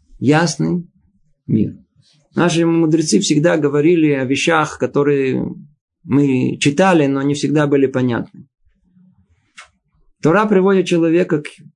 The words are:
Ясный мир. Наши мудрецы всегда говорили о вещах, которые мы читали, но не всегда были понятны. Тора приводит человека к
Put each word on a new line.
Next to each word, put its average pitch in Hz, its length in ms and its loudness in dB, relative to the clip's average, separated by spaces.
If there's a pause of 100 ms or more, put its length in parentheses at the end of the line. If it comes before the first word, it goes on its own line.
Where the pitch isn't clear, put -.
(180)
Ясный 160 720 -2 (560)
мир. 104 300 -2 (580)
Наши 165 320 0
мудрецы 165 540 0
всегда 165 360 0
говорили 151 540 2
о 135 140 -2
вещах, 147 540 -2
которые 135 760 -2 (540)
мы 127 500 0
читали, 156 480 2
но 139 160 -2
не 143 120 0
всегда 143 320 0
были 139 200 2
понятны. 123 600 -4 (1700)
Тора 190 240 2
приводит 190 400 2
человека 170 560 0
к - 60 -16 (280)